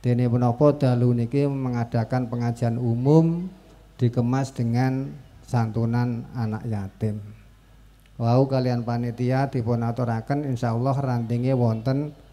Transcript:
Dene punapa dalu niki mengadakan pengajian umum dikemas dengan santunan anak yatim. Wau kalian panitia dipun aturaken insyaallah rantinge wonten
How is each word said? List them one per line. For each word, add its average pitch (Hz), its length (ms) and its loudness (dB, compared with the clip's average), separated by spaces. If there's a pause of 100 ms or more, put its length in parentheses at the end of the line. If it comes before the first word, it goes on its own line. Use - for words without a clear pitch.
Dene 123 240 2
punapa 123 480 4
dalu 123 400 2
niki 139 320 0
mengadakan 123 800 -2
pengajian 120 480 -2
umum 151 720 2 (480)
dikemas 123 560 0
dengan 131 560 0 (400)
santunan 117 880 0
anak 110 320 -2
yatim. 104 560 -4 (960)
Wau 120 240 4
kalian 127 400 0
panitia 120 640 -2
dipun 117 320 -2
aturaken 117 640 -2
insyaallah 127 560 0
rantinge 123 560 0
wonten 123 560 0 (200)